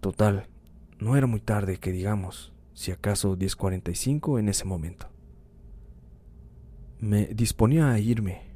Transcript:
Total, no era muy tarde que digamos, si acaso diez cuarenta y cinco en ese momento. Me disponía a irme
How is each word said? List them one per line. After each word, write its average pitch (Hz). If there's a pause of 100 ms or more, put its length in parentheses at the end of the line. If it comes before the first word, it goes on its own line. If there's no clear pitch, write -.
Total, 101 (500)
no 113
era 135
muy 110
tarde 101
que 95
digamos, 92 (220)
si -
acaso 98
diez 92
cuarenta 92
y -
cinco 139
en 104
ese 98
momento. 87 (1900)
Me 104
disponía 120
a 110
irme 107